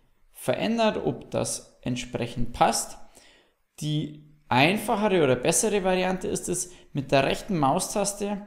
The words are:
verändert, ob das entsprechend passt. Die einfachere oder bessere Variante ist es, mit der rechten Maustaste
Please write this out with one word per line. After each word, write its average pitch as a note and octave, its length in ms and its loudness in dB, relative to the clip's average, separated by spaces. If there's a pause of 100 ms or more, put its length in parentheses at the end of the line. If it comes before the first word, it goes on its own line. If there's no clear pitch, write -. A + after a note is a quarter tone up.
(320)
verändert, G#3+ 720 0
ob - 280 -4
das - 500 -4
entsprechend - 720 -4
passt. - 440 2 (800)
Die D3+ 440 -4 (260)
einfachere G3 760 2
oder B2+ 120 4
bessere G#3 480 2
Variante F#3 440 0
ist - 200 -4
es, - 240 -4 (220)
mit C3 180 -6
der C3+ 140 6
rechten F#3+ 320 -2
Maustaste F#3+ 880 0